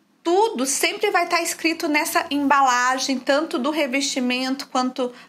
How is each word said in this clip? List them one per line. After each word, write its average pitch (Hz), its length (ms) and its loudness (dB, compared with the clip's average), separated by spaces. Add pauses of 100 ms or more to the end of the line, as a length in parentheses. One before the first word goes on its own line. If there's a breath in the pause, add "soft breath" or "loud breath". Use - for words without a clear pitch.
(240)
tudo 359 420 2
sempre 403 460 -2
vai 349 160 2
tá 349 120 0
escrito 330 480 -2
nessa 311 440 0
embalagem, 262 880 2
tanto 294 400 0
do 254 100 0
revestimento 269 1000 -2
quanto 254 440 -2 (160 loud breath)